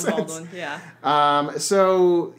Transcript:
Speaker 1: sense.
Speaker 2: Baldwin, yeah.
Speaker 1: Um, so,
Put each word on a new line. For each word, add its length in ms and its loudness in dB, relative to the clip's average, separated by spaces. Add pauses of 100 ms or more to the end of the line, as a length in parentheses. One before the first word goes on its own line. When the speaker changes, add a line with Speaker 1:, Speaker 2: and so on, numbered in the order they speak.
Speaker 1:
sense. 140 -4
Speaker 2:
Baldwin, 380 -8
yeah. 260 -10 (240)
Speaker 1:
Um, 540 2
so, 800 2